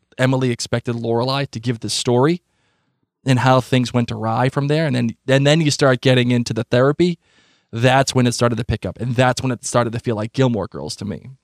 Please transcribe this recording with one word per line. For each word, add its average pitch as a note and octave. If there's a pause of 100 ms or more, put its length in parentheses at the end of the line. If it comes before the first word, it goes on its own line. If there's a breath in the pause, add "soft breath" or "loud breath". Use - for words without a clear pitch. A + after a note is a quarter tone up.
(180)
Emily C3
expected A#2+
Lorelai A#2+
to A2+
give A#2
the G#2
story C3+ (840)
and C3
how C3
things B2+
went A#2+
awry A#2
from C#3+
there, D#3
and C3
then, A#2+ (180)
and C3+
then D3+
you D3+
start C3
getting B2
into A#2+
the A2
therapy, D3 (540)
that's B2+
when B2+
it A#2+
started A#2+
to -
pick -
up. F2+
And B2
that's B2+
when B2+
it A#2
started A#2+
to A2+
feel A#2
like A2+
Gilmore A#2+
Girls C#2+
to -
me. G2+ (120)